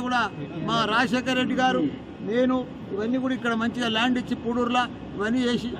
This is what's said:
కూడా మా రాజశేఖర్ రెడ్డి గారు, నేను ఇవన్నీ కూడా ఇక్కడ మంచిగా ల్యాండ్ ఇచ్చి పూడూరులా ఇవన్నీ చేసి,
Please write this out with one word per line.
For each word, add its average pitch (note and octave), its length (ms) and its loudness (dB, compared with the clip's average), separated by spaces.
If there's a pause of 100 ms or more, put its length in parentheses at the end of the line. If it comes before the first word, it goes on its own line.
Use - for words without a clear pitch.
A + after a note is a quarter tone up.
కూడా B3 140 2 (480)
మా A3+ 80 2 (160)
రాజశేఖర్ B3 480 2
రెడ్డి B3 220 0
గారు, B3+ 200 4 (480)
నేను B3+ 260 4 (380)
ఇవన్నీ A3+ 300 0
కూడా C4 140 0
ఇక్కడ A#3 240 0
మంచిగా A#3 340 0
ల్యాండ్ B3 260 2
ఇచ్చి A#3 220 -4
పూడూరులా A#3+ 380 2 (340)
ఇవన్నీ A3 320 0
చేసి, A#3+ 320 0